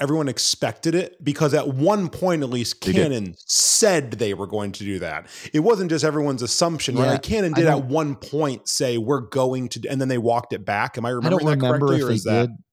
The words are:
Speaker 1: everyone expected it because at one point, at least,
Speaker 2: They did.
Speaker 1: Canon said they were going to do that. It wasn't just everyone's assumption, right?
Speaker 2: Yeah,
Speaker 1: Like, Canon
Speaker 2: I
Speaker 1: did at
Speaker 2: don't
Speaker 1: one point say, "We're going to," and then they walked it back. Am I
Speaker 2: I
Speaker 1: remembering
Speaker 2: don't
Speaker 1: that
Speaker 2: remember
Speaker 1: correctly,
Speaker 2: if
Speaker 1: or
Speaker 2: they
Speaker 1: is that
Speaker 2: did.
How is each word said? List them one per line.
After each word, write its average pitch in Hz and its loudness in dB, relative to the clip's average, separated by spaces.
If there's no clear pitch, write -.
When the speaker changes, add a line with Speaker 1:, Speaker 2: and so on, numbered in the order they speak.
Speaker 1:
everyone 143 0
expected - -2
it - -2
because 143 0
at 143 2
one 170 2
point, 175 0
at 127 -4
least, 120 -4
Speaker 2:
They 95 -2
did. 185 4
Speaker 1:
Canon 110 -2
said 160 2
they 107 -2
were 95 -6
going 101 -4
to 101 -10
do 98 -4
that. 80 -8
It 151 2
wasn't 190 2
just 156 2
everyone's 143 0
assumption, 135 -2
right? 131 4
Speaker 2:
Yeah, 139 2
Speaker 1:
Like, 143 0
Canon 196 0
Speaker 2:
I 147 0
Speaker 1:
did 165 4
at 151 6
Speaker 2:
don't 135 0
Speaker 1:
one 147 0
point 143 -4
say, 123 0
"We're 123 0
going 127 -2
to," 117 -8
and 135 -2
then 131 0
they 131 0
walked 117 0
it 98 -8
back. 107 -2
Am 113 -6
I 120 -2
Speaker 2:
I - -2
Speaker 1:
remembering 151 2
Speaker 2:
don't 151 2
Speaker 1:
that 131 2
Speaker 2:
remember 123 2
Speaker 1:
correctly, 135 4
Speaker 2:
if 139 0
Speaker 1:
or 123 -2
Speaker 2:
they 113 2
Speaker 1:
is 95 -2
that 113 2
Speaker 2:
did. 117 -6